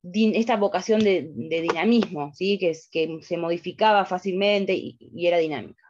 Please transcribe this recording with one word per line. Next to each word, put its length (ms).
din-, 360
esta 200
vocación 440
de, 320
de 300
dinamismo, 680
¿sí? 260
Que 120
es, 220
que 300
se 160
modificaba 680
fácilmente 680
y, 260
y 260
era 120
dinámica, 520